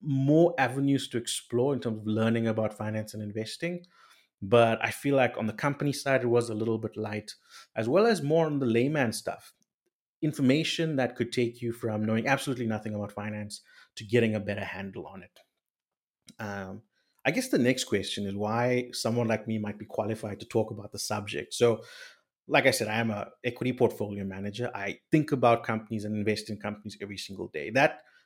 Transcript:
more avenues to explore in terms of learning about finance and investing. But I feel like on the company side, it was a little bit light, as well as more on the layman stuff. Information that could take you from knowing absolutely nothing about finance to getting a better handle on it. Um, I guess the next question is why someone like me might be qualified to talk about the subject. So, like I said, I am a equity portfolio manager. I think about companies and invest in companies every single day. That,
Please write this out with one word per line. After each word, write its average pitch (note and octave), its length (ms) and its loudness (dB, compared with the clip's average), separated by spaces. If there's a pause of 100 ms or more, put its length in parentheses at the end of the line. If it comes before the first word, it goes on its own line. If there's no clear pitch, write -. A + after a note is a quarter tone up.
more D3+ 560 6
avenues C#3 520 2
to B2 80 -2
explore A#2+ 560 -2
in B2 60 -2
terms A2 200 -4
of G#2+ 80 -8
learning A2+ 400 2
about A2 260 0
finance G#2+ 400 -6
and G#2+ 80 -8
investing. A2+ 640 -8 (560)
But A2+ 420 6
I A2+ 60 0
feel C#3 260 0
like B2 220 4
on A2 100 -2
the G#2 60 -2
company C#3+ 400 0
side, C3+ 300 0
it B2 40 0
was A#2 220 2
a A2 60 -4
little A2 220 0
bit A2 200 -6
light, G#2+ 360 -6 (420)
as A2+ 140 -2
well G3 180 6
as F#3+ 160 2
more D#3+ 240 4
on D3 120 -2
the C3+ 60 0
layman B2 480 2
stuff. - 400 -8 (680)
Information D3+ 720 2
that B2 200 0
could B2 160 -2
take A#2 300 -2
you A#2+ 100 -2
from G#2+ 320 -2
knowing A2 240 0
absolutely C3+ 380 0
nothing G#2+ 300 -4
about G2+ 160 -6
finance G#2+ 500 -10 (340)
to - 80 -14
getting A2+ 300 4
a G#2+ 60 0
better G2+ 240 -6
handle F#2+ 440 -10
on F#2+ 160 -16
it. - 160 -20 (1000)
Um, G2+ 440 -8 (420)
I C#3+ 60 2
guess B3+ 180 -2
the B3 100 2
next B2+ 240 2
question G2+ 420 -4
is G2 100 -4
why A#2+ 580 0
someone A#2 340 0
like A2 200 0
me A2 120 -2
might G#2 180 -6
be - 80 -14
qualified G#2+ 540 -6
to - 80 -16
talk A2 240 0
about G2+ 200 -12
the G#2 80 -12
subject. - 540 -6
So, A#2 300 4 (640)
like C#3 160 4
I - 60 6
said, G#2+ 160 0
I G#2+ 80 -2
am A2+ 160 0
a G2+ 160 -6 (160)
equity B2+ 300 -2
portfolio G#2 500 0
manager. G2+ 500 -6
I G2 260 -8 (120)
think D3+ 220 4
about A#2 320 4
companies A2 400 -4
and G#2+ 100 -4
invest G#2 340 -2
in G#2 80 -6
companies G#2 440 -10
every G2+ 160 -10
single F#2+ 320 -10
day. D2+ 220 -8
That, C#3 280 2 (260)